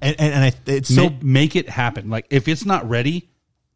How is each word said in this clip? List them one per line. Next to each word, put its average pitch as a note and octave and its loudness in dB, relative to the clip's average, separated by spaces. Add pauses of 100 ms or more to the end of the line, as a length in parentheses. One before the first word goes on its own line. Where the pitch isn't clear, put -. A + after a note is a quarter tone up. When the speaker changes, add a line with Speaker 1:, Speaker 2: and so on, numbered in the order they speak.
Speaker 1:
and, D3 -2
and, D3+ 2
and C#3 4
I, C3 -2
it's C3+ 0
so B2+ 6
Speaker 2:
Ma-, D3 -8
make C#3 2
it F3 -2
happen. A2+ -4
Like, A2 -6
if C#3 0
it's D#3+ -2
not F#3+ -2
ready, B2+ -2 (460)